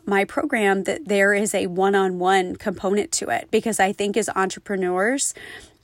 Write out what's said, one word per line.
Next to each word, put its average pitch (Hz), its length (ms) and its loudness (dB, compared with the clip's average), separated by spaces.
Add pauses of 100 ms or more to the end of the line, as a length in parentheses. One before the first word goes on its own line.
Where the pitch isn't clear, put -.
my 196 180 2
program 202 640 0
that 285 220 -4
there 202 260 4
is 202 200 0
a 196 140 0
one-on-one 185 880 2
component 202 580 -2
to - 160 -4
it, - 220 -4
because 220 280 0
I 196 120 4
think 202 240 -4
as 220 140 0
entrepreneurs, 190 1040 -2 (500)